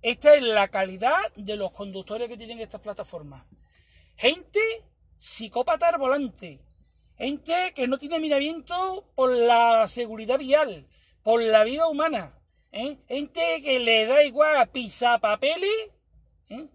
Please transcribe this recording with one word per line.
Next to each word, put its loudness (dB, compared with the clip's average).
Esta 6
es 4
la 2
calidad 0
de -8
los -6
conductores -10
que -14
tienen -14
estas -14
plataformas. -14
Gente -2
psicópata -2
al -2
volante, -4
gente -4
que -4
no -2
tiene -6
miramiento -4
por 2
la 4
seguridad -6
vial, 0
por 2
la 6
vida 0
humana, -4
¿eh? -8
Gente -4
que 0
le 2
da 6
igual 2
a 4
pisapapeles, -2
¿eh? -16